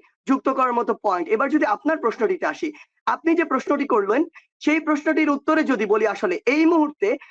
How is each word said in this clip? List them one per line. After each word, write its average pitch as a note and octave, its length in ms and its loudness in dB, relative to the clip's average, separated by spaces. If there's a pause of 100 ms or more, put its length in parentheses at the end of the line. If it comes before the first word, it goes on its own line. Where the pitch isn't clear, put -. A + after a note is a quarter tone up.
(280)
যুক্ত C4+ 220 0
করার C4 240 0
মতো A#3 200 0
পয়েন্ট। F3+ 360 -2
এবার A3+ 200 0
যদি D4+ 160 2
আপনার D4+ 320 -2
প্রশ্নটিতে G#3 480 -2
আসি, D3+ 280 -4 (320)
আপনি D#4+ 300 0
যে E4+ 80 2
প্রশ্নটি C#4+ 420 -2
করলেন A3+ 400 0 (340)
সেই D4+ 200 0
প্রশ্নটির D4+ 500 0
উত্তরে D#4 340 0
যদি A3 220 -2
বলি, G#3+ 220 2
আসলে F#3+ 380 -2
এই D4+ 200 2
মুহূর্তে D4+ 520 0 (140)